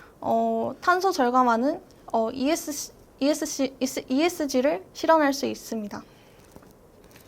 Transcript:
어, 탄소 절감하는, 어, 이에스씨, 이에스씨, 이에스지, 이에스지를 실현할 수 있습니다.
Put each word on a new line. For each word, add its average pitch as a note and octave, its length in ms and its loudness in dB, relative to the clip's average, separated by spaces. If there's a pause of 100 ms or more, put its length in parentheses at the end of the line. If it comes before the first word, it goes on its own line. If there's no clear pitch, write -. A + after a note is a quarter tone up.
(200)
어, A3+ 600 0
탄소 F#4 300 2
절감하는, B3+ 720 2 (320)
어, A3+ 180 0
이에스씨, D4+ 600 -4 (280)
이에스씨, C#4+ 600 0
이에스지, C4 280 -4
이에스지를 D4+ 840 0
실현할 D#4 400 4
수 C4+ 140 -4
있습니다. G#3+ 560 -8 (1300)